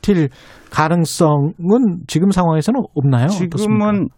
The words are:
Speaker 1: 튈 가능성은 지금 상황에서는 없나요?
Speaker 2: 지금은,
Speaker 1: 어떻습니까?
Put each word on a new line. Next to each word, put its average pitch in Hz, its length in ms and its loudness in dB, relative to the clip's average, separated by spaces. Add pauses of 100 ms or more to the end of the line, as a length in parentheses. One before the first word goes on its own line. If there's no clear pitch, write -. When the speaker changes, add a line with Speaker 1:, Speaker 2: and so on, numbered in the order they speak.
Speaker 1:
튈 165 280 0 (420)
가능성은 165 1400 0
지금 185 240 0
상황에서는 180 480 0 (160)
없나요? 135 320 2
Speaker 2:
지금은, 180 260 -2
Speaker 1:
어떻습니까? 214 380 0 (260)